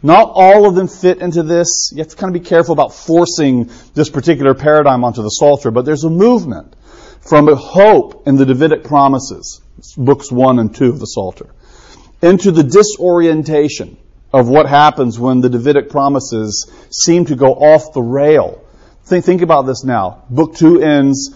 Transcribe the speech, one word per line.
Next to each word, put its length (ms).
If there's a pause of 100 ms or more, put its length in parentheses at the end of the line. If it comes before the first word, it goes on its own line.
Not 320
all 340
of 80
them 120
fit 320
into 240
this. 480
You 80
have 100
to 60
kind 200
of 60
be 60
careful 260
about 200
forcing 760 (240)
this 160
particular 440
paradigm 500
onto 180
the 80
Psalter, 420
but 140
there's 180
a 60
movement 680 (460)
from 260
a 80
hope 720
in 80
the 100
Davidic 380
promises, 760 (340)
books 340
one 300
and 160
two 140
of 100
the 60
Psalter, 480 (680)
into 300
the 120
disorientation 1300 (380)
of 160
what 180
happens 500
when 220
the 100
Davidic 400
promises 800 (220)
seem 340
to 120
go 160
off 400
the 80
rail. 600 (440)
Think, 180
think 180
about 200
this 240
now. 440
Book 260
two 260
ends, 540